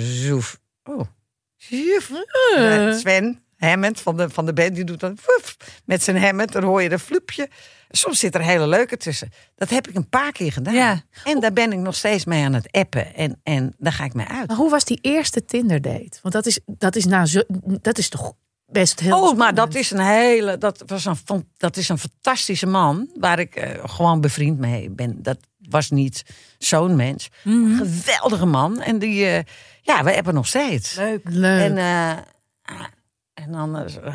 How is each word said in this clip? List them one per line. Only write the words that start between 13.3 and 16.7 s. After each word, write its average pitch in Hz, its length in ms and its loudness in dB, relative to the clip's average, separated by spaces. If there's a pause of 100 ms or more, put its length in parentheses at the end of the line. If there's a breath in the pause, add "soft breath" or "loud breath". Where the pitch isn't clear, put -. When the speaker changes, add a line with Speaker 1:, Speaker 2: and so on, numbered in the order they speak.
Speaker 1:
en 131 360 -2
daar 160 140 -2
ga 143 120 -4
ik 120 100 -8
mee 117 120 -4
uit. 240 220 -8
Speaker 2:
Maar 220 80 -4
hoe 302 140 4
was 294 140 2
die - 160 -2
eerste 277 440 -2
Tinder-date? 143 760 -2
Want 185 120 -4
dat 214 120 0
is, - 200 -2
dat 196 300 -2